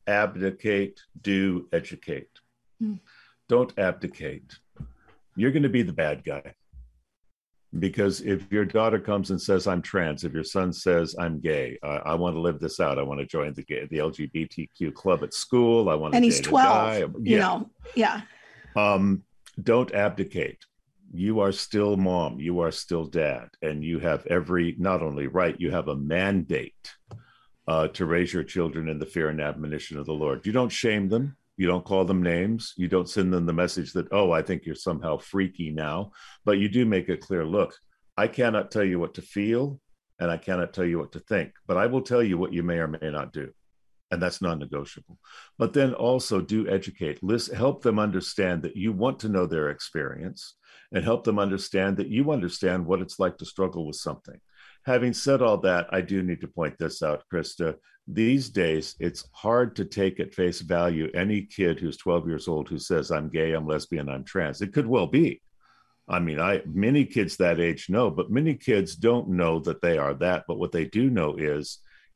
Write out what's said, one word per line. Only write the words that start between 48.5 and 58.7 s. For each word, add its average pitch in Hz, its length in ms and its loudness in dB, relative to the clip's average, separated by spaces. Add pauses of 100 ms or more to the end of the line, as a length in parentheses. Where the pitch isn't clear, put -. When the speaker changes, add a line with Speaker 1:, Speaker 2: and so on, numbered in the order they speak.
Speaker 1:
that 80 140 -8
you 107 160 -2
want 123 280 -2
to 110 80 -4
know 95 160 2
their 78 240 0
experience - 840 -8 (380)
and 92 120 0
help 117 200 2
them 104 140 2
understand 98 600 0
that 101 100 -2
you 139 240 2
understand 90 540 -2
what 90 160 0
it's - 160 -12
like 92 180 0
to - 80 -14
struggle 85 400 -4
with 73 120 -10
something. - 440 -10 (460)
Having 123 260 2
said 135 300 2
all 107 160 4
that, 87 320 2
I 95 100 0
do 92 220 -2
need 87 180 -2
to 78 80 -10
point 78 300 -4
this 80 240 -4
out, 76 280 -2
Krista. 82 440 -4 (320)
These 120 420 2
days, 80 500 0